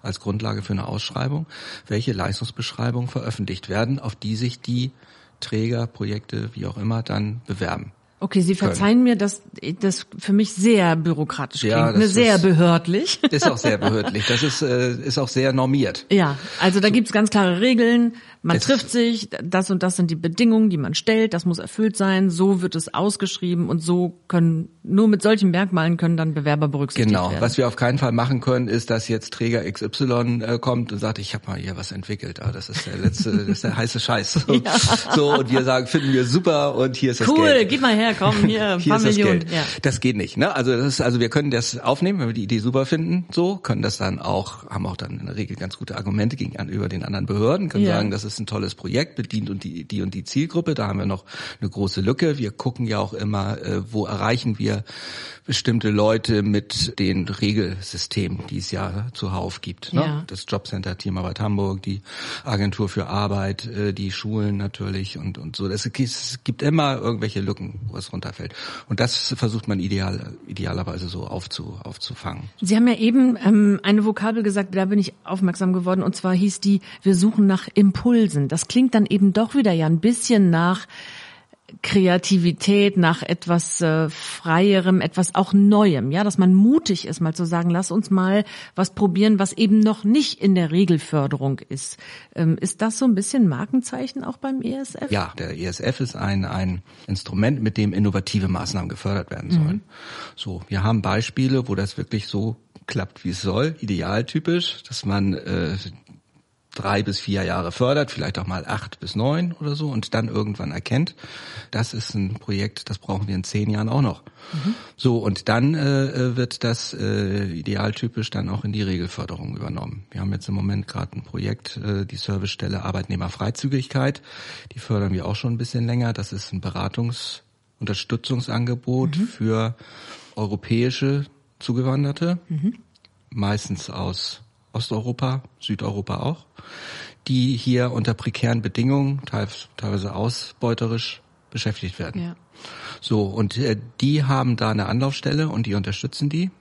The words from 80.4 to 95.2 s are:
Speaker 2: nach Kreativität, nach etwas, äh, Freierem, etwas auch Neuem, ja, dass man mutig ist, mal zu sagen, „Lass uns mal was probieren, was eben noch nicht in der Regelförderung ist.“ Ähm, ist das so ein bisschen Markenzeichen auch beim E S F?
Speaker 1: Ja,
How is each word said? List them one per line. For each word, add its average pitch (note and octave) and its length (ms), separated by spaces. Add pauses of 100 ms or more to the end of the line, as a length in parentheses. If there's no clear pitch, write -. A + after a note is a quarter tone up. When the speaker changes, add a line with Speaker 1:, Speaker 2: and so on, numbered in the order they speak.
Speaker 2:
nach F3 380 (920)
Kreativität, F#3+ 1120
nach E3 280
etwas, E3+ 580
äh, D#3+ 280
Freierem, F#3 920
etwas E3+ 340
auch F#3 160
Neuem, G3+ 600
ja, F#3 120
dass G3+ 140
man F#3 160
mutig A3 520
ist, F3+ 140
mal D#3+ 140
zu F3 120
sagen, E3+ 240
„Lass F3 220
uns G#3 180
mal G3 360 (280)
was F#3 220
probieren, G3+ 420
was F#3+ 140
eben G#3+ 300
noch G#3+ 240
nicht B3 360
in F#3+ 140
der E3 160
Regelförderung C#3+ 880
ist.“ - 380 (380)
Ähm, D#3+ 260
ist - 200
das A3 160
so C4 80
ein A#3 100
bisschen G3+ 340
Markenzeichen B3+ 720
auch B3 140
beim C4+ 240
E A#3 140
S C4+ 200
F? - 160
Speaker 1:
Ja, - 260